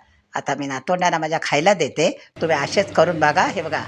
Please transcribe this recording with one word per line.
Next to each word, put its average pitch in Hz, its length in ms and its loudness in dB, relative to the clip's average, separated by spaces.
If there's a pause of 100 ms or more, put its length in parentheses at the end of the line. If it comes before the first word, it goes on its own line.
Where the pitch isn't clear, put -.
(340)
आता 143 200 -4
मी 143 120 -8
नातवंडांना 170 520 0
माझ्या 160 240 -2
खायला 165 320 2
देते, 156 360 0 (300)
तुम्ही 160 160 0
असेच 143 360 -2
करून 165 280 2
बघा. 151 260 4
हे 190 160 -4
बघा, 151 260 -6